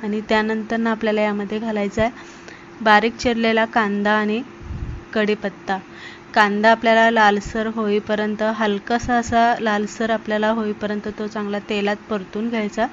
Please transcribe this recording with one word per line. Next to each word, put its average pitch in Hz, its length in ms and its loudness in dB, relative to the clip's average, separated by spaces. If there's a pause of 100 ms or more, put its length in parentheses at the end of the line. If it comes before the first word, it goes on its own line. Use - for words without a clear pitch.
आणि 214 260 -2
त्यानंतरनं 220 600 0
आपल्याला 220 320 0
यामध्ये 208 380 -2
घालायचा 214 420 -2
आहे - 360 -4 (440)
बारीक 220 360 4
चिरलेला 226 480 2
कांदा 208 460 0
आणि 214 300 0 (720)
कढीपत्ता. 208 640 -2 (560)
कांदा 208 380 4
आपल्याला 226 400 6
लालसर 214 560 2
होईपर्यंत, 214 760 -2
हलकासा 220 720 0
असा 233 460 2
लालसर 208 500 -2
आपल्याला 214 400 0
होईपर्यंत 208 580 -2 (120)
तो 214 80 -4
चांगला 208 320 -6
तेलात 202 360 -2 (140)
परतून 208 400 -4
घ्यायचा. 220 420 -2